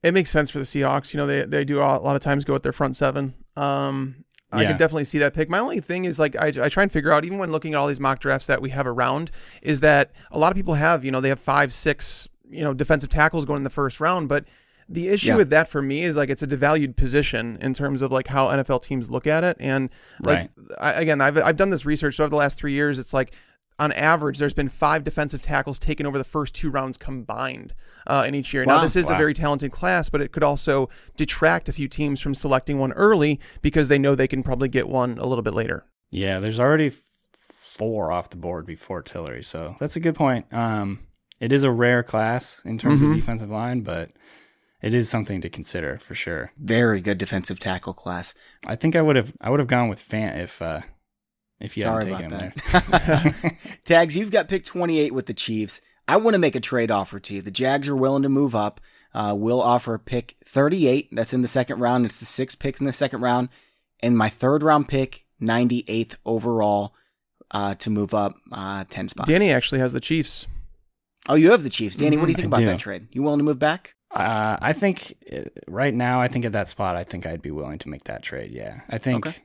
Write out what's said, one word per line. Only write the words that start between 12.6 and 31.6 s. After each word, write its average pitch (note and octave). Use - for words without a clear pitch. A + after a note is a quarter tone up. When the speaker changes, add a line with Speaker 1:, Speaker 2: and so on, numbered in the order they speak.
Speaker 1:
know, D3
defensive C3+
tackles D#3
going D3
in C#3
the C3+
first C#3
round, E3
but D3
the E3+
issue G3+
Speaker 3:
Yeah. A3
Speaker 1:
with F3+
that D#3+
for D3
me C#3
is, E3+
like, C#3+
it's C3+
a C#3+
devalued C#3+
position A#2+
in C3
terms C#3
of, C3
like, C3
how C3+
N C#3
F C3+
L C3
teams B2+
look B2+
at D#3
it. F3+
And, C3+
like, -
Speaker 2:
Right. E2+
Speaker 1:
I, C#3+
again, D#3
I've, C#3+
I've D#3
done G3
this E3+
research. D3
So D3+
over D3+
the D3+
last C#3+
three C#3+
years, C#3+
it's B2+
like, C3
on D3+
average, D3
there's C#3+
been C#3
five D3+
defensive D3
tackles C#3
taken D3
over C#3
the C3+
first D3
two D#3+
rounds C3+
combined, B2+
uh, C3+
in C3+
each C#3
year. C3
Now, C3+
Speaker 3:
Wow. D#3+
Speaker 1:
this D#3+
is E3+
a -
Speaker 2:
Wow. F#3
Speaker 1:
very D3+
talented C#3+
class, F3+
but -
it C#3
could D3+
also C#3+
detract D#3+